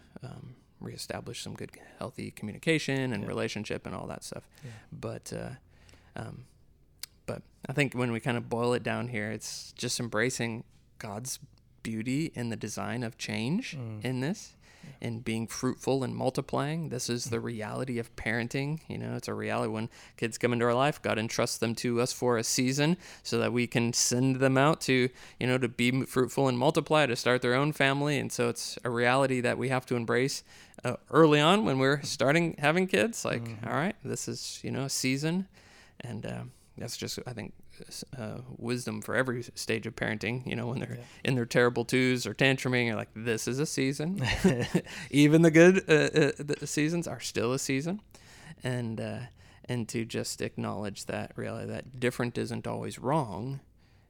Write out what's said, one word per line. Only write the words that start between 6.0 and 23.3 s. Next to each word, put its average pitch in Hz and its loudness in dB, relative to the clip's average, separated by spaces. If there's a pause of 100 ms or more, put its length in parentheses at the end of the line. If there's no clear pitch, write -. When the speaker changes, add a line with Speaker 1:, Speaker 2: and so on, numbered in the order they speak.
Speaker 1:
um, 117 -12 (800)
but - -8 (240)
I 131 -6
think 139 0
when 123 -2
we 113 -4
kind 120 -2
of 117 -6
boil 120 0
it 123 -2
down 113 -4
here, 110 -6
it's - -10
just - -4
embracing 117 -2 (340)
God's 113 -8 (460)
beauty 123 -4
in 117 -4
the 113 -4
design 107 -6
of 113 -8
change 123 -4
Speaker 2:
Mm. 110 -8
Speaker 1:
in 127 -2
this 160 -4 (280)
Speaker 2:
Yeah. 151 -16 (180)
Speaker 1:
and 117 -6
being 113 -2
fruitful 127 -2
and 117 -4
multiplying. 139 -2
This 123 -4
is 120 -2
the 117 -2
Speaker 2:
Mm. 117 -4
Speaker 1:
reality 117 -4
of - -8
parenting. 135 -2
You - -6
know, 117 -6
it's 120 -10
a 107 -4
reality 110 -2
when 110 -4 (260)
kids 117 -4
come 120 2
into 117 2
our 120 4
life, 139 2
God 107 0
entrusts 113 0
them 113 0
to 117 0
us 123 0
for 123 2
a 113 0
season 139 2 (260)
so - -2